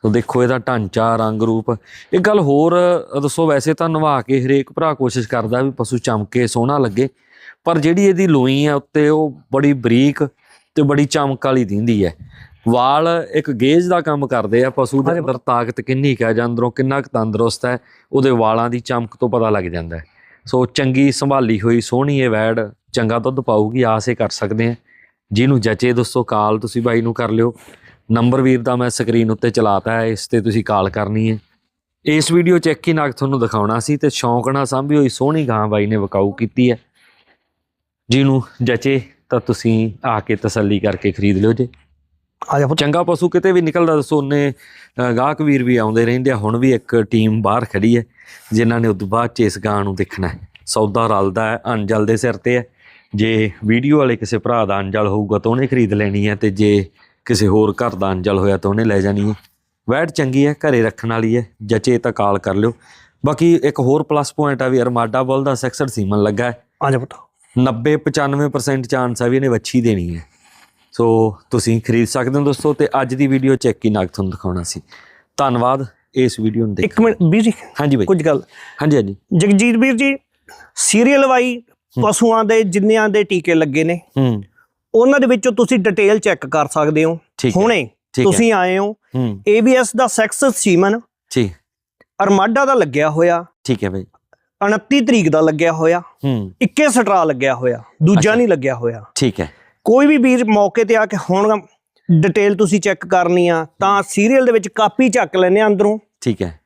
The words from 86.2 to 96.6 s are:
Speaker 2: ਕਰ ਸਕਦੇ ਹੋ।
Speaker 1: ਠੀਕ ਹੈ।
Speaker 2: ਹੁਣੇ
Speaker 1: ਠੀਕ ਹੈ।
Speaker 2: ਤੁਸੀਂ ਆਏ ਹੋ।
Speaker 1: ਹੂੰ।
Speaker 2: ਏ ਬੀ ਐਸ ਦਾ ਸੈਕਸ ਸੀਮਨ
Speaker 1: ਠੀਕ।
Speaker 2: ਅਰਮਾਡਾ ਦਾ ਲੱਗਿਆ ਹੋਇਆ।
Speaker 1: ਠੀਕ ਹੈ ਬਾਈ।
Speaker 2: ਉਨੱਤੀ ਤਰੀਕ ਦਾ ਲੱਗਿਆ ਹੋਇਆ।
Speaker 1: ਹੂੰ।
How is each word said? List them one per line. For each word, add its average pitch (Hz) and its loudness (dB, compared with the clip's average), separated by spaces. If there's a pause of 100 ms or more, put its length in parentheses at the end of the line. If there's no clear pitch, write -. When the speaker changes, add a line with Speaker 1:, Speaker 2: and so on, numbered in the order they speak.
Speaker 2:
ਕਰ 143 0
ਸਕਦੇ 156 0
ਹੋ। 165 -2 (200)
Speaker 1:
ਠੀਕ 123 0
ਹੈ। 185 2
Speaker 2:
ਹੁਣੇ 202 0 (220)
Speaker 1:
ਠੀਕ 127 2
ਹੈ। 196 4
Speaker 2:
ਤੁਸੀਂ 226 2
ਆਏ 185 0
ਹੋ। 202 -2
Speaker 1:
ਹੂੰ। 117 -6
Speaker 2:
ਏ 214 4
ਬੀ 247 4
ਐਸ 254 0
ਦਾ 254 2
ਸੈਕਸ 220 -2 (100)
ਸੀਮਨ 196 2 (300)
Speaker 1:
ਠੀਕ। 107 -2 (720)
Speaker 2:
ਅਰਮਾਡਾ 202 2
ਦਾ 269 2
ਲੱਗਿਆ 151 0
ਹੋਇਆ। 170 0 (200)
Speaker 1:
ਠੀਕ 123 -2
ਹੈ 98 -2
ਬਾਈ। 92 -8 (580)
Speaker 2:
ਉਨੱਤੀ 214 0
ਤਰੀਕ 220 2
ਦਾ 156 2
ਲੱਗਿਆ 156 2
ਹੋਇਆ। 165 0 (220)
Speaker 1:
ਹੂੰ। 110 -2 (100)